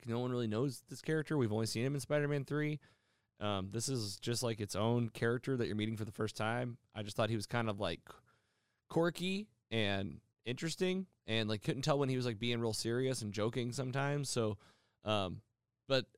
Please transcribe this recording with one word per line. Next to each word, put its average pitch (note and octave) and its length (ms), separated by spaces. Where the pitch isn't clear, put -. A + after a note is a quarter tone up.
No A#2 140
one B2+ 100
really B2 160
knows A#2+ 420
this - 140
character. D#3 340
We've A#2 160
only A2 140
seen A2 180
him C#3 100
in C#3+ 60
Spider-Man D3 440
three. D3+ 360
Um, G2+ 300
this A#2 180
is A2 280
just, A#2+ 260
like, A2+ 180
its G#2 140
own A#2 360
character A#2+ 460
that A#2 100
you're F#2+ 100
meeting G#2+ 200
for G#2+ 100
the G#2+ 60
first A2 240
time. A#2 420
I G#2+ 80
just G#2 140
thought A2 120
he A2+ 80
was G2+ 100
kind A#2 220
of, G2+ 120
like, F2 200
quirky F3 580
and G2 500
interesting F#3 600
and, A2 220
like, G#2+ 140
couldn't C3+ 200
tell C#3+ 160
when C#3 100
he C3 80
was, B2 100
like, A2+ 120
being A#2 220
real A#2 120
serious A#2+ 500
and G#2 100
joking A#2 400
sometimes. C#3 580
So, G#2+ 260
um, G2+ 380
but C3+ 200